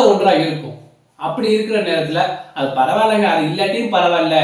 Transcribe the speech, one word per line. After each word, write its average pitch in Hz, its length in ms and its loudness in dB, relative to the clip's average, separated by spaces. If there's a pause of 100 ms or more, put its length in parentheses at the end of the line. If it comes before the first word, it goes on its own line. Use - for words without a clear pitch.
ஒன்றா 196 240 4
இருக்கும். 160 460 -2 (380)
அப்படி 214 360 -4
இருக்கிற 214 300 0
நேரத்துல, 160 380 -2 (340)
"அது 139 140 -4
பரவாயில்லைங்க, 208 560 0
அது 170 220 0
இல்லாட்டியும் 196 480 -2
பரவாயில்ல, 170 500 2